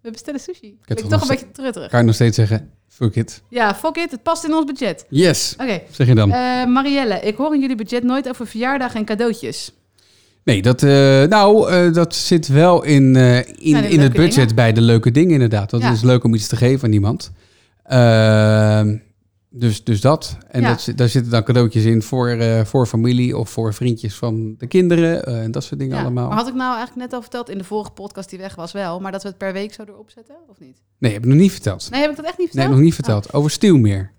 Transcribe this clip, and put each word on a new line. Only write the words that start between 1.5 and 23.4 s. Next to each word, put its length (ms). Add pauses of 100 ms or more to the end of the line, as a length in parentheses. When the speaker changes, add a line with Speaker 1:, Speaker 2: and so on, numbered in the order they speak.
Speaker 1:
trutterig. 280
Speaker 2:
Kan 100
je 60
nog 80
steeds 220
zeggen, 340 (180)
fuck 260
it. 340
Speaker 1:
Ja, 260
fuck 220
it, 140
het 120
past 220
in 100
ons 100
budget. 440
Speaker 2:
Yes, 520
Speaker 1:
Oké. 300
Speaker 2:
zeg 160
je 80
dan. 180
Speaker 1:
Eh, 340
Marielle, 540
ik 160
hoor 180
in 60
jullie 160
budget 260
nooit 260
over 180
verjaardagen 520
en 60
cadeautjes. 680 (720)
Speaker 2:
Nee, 180
dat, 200
eh, 400
nou, 480
eh, 220
dat 220
zit 340
wel 360
in, 320
eh, 220
in, 60 (260)
Speaker 1:
Zijn 140
er 60
Speaker 2:
in 0
het 80
Speaker 1:
leuke 180
Speaker 2:
budget 180
Speaker 1:
dingen? 200
Speaker 2:
bij 180
de 80
leuke 300
dingen 220
inderdaad. 380
Want 120
Speaker 1:
Ja. 60
Speaker 2:
het 100
is 60
leuk 200
om 100
iets 140
te 80
geven 320
aan 40
iemand. 400 (520)
Ehm, 1120 (540)
dus, 340
dus 160
dat. 360 (120)
En 120
Speaker 1:
Ja. 80
Speaker 2:
dat 120
zi-, 140
daar 140
zitten 240
dan 120
cadeautjes 400
in 180
voor, 260
eh, 360
voor 220
familie 520
of 120